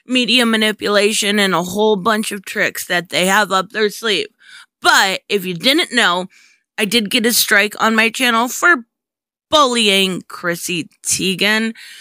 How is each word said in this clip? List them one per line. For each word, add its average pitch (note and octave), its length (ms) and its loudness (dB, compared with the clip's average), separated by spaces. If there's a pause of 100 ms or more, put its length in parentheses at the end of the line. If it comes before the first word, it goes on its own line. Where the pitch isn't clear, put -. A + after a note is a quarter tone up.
media A#3+ 400 2
manipulation G#3 960 0
and F#3+ 120 2
a E3+ 120 0
whole G#3 320 0
bunch G#3+ 340 -2
of G#3 140 -12
tricks - 420 -4
that F3 220 -4
they F3 180 0
have G3 240 2
up F#3+ 200 0
their G#3 200 -2
sleeve. G#3 380 -4 (520)
But A#3 480 2
if G3 160 -4
you F#3 100 -6
didn't C4+ 380 0
know, F#3 360 0 (500)
I A3 60 -2
did G3+ 260 -2
get A3+ 160 0
a A#3+ 60 2
strike G#3 480 2
on A3+ 160 2
my A3 120 4
channel A#3+ 380 0
for D#4 400 0 (640)
bullying G#3 720 2
Chrissy F3 680 -8 (160)
Teigen. G#3 680 0 (260)